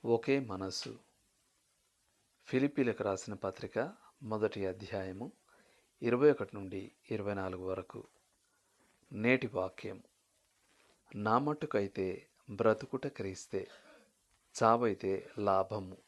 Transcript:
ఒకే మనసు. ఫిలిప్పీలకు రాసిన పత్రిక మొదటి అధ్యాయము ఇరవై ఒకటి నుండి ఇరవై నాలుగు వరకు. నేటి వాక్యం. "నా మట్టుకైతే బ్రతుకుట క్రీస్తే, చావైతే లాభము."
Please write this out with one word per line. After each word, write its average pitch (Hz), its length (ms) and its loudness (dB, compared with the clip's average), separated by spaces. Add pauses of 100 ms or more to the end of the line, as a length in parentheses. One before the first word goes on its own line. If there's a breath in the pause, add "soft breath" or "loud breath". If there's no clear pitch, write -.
ఒకే 127 340 4
మనసు. 98 580 -6 (1500)
ఫిలిప్పీలకు 131 600 2
రాసిన 101 300 -2
పత్రిక 113 600 -4 (280 soft breath)
మొదటి 107 440 -2
అధ్యాయము 95 680 -6 (720 soft breath)
ఇరవై 123 280 6
ఒకటి 110 260 -2
నుండి 95 360 -8 (180)
ఇరవై 101 240 -4
నాలుగు 92 300 -4
వరకు. 95 420 -8 (1040 soft breath)
నేటి 123 340 2
వాక్యం. 95 560 -6 (1120 soft breath)
"నా 107 240 2
మట్టుకైతే 101 880 -2 (240)
బ్రతుకుట 113 560 2
క్రీస్తే, 95 600 -6 (960 loud breath)
చావైతే 113 760 4
లాభము." 98 580 0 (120)